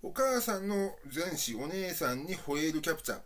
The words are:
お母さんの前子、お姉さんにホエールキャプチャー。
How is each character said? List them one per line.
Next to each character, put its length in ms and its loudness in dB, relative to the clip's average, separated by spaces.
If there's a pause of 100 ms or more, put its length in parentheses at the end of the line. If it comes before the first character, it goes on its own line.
お 100 -6
母 280 4
さ 180 0
ん 100 0
の 260 2 (200)
前 220 0
子、 180 0
お 140 -4
姉 260 -2
さ 200 2
ん 120 -4
に 80 -2
ホ 240 0
エ 40 2
ー 100 4
ル 100 0
キ 80 0
ャ 60 2
プ 60 -10
チ 100 -2
ャ 40 -2
ー。 100 -10